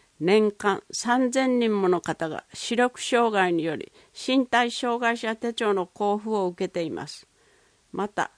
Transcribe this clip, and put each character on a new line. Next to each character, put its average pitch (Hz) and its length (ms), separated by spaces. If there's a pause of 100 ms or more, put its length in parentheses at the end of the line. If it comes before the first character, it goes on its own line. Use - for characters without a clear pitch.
(180)
年 208 320
間 202 400
三 247 400
千 254 280
人 220 220
も 185 100
の 175 100
方 160 300
が - 140 (100)
視 - 200
力 247 280
障 233 280
害 190 220
に 165 120
よ 160 120
り - 160 (220)
身 262 320
体 240 240
障 240 280
害 233 200
者 226 180
手 233 160
帳 214 220
の 185 200
交 208 240
付 214 120
を 202 160
受 180 180
け 180 60
て 175 120
い 160 80
ま 120 160
す。 - 220 (640)
ま 202 160
た、 - 300